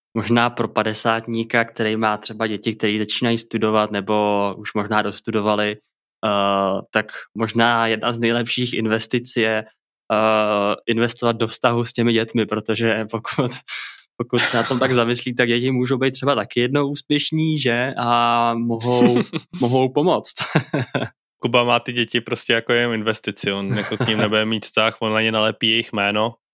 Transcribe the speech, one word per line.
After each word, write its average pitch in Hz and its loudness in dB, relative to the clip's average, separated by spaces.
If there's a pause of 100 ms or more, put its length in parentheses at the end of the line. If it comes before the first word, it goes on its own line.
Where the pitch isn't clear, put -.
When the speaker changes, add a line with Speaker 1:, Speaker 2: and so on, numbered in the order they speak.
(180)
Speaker 1:
možná 117 2
pro 117 -2
padesátníka, 113 -2
který 110 -2
má 107 0
třeba 110 -4
děti, 107 -4
který 107 0
začínají 117 0
studovat 107 0
nebo 104 -2 (420)
už 107 -12
možná 107 0
dostudovali, 104 -2 (480)
eh, 98 0 (100)
tak 107 0 (320)
možná 113 2
jedna 113 0
z 117 -6
nejlepších 117 0
investic 113 -2
je, 110 0 (480)
eh, 107 2 (120)
investovat 117 0
do 110 0
vztahu 120 0
s - -8
těmi 117 2
dětmi, 113 0
protože 110 0
pokud, 120 -2 (340)
<laughs> - -18
pokud 120 -2
se - 0
na 113 2
tom 127 -2
tak 131 2
zamyslí, 120 0
tak 123 2
děti 120 2
můžou 127 0
být 131 0
třeba 131 0
taky 110 -2
jednou 139 0
úspěšní, 151 -2
že? 123 0
A 120 2
mohou, 120 2 (180)
<laughs> - -10
mohou 131 4
pomoct. 143 0
<laughs> - -2 (220)
Speaker 2:
Kuba 120 4
má 120 4
ty 123 -6
děti 120 -2
prostě - -4
jako 117 0
jenom 120 2
investici, 107 -4
on 98 -2
jako 104 -4
k 123 0
nim 110 0
Speaker 1:
<laughs> - -
Speaker 2:
nebude 107 0
mít 110 -4
vztah, 110 0
on 110 0
na 110 2
ně 110 0
nalepí 110 0
jejich 113 -2
jméno 104 0 (180)